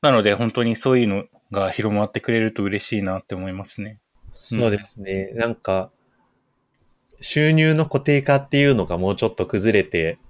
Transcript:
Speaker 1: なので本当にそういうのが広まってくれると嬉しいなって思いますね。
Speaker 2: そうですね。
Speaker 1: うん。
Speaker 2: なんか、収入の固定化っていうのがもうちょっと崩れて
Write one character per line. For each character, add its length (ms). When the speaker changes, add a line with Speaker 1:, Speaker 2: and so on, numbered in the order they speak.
Speaker 1:
な 100
の 120
で 100
本 180
当 120
に 120
そ 180
う 60
い 60
う 20
の 180
が 200
広 240
ま 100
っ 60
て 100
く 100
れ 80
る 140
と 100
嬉 220
し 140
い 40
な 160
っ 60
て 100
思 140
い 40
ま 120
す 160
ね。 180
Speaker 2:
そ 360
う 40
で 120
す 180
ね。 320
Speaker 1:
う 20
ん。 20
Speaker 2:
な 100
ん 80
か、 360
収 320
入 220
の 120
固 180
定 180
化 140
っ 120
て 100
い 80
う 100
の 100
が 120
も 140
う 40
ち 100
ょ 20
っ 80
と 100
崩 380
れ 60
て 300